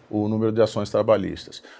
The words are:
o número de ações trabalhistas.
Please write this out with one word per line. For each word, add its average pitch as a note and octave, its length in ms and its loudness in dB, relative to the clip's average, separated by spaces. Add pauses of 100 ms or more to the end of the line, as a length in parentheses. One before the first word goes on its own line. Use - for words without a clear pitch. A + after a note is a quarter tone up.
(100)
o G#2+ 180 0
número A2 220 0
de A2 120 2
ações G#2+ 280 -2
trabalhistas. G2+ 720 0 (180)